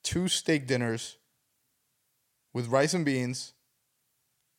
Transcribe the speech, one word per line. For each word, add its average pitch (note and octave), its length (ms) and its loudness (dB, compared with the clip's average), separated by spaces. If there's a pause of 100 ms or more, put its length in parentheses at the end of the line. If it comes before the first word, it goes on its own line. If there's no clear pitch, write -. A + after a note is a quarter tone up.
Two F3+ 240 -2
steak D#3 400 0
dinners A#2+ 500 -2 (1400)
with B2 140 -4
rice C#3 260 4
and F3 120 0
beans, B2+ 480 -2 (1040)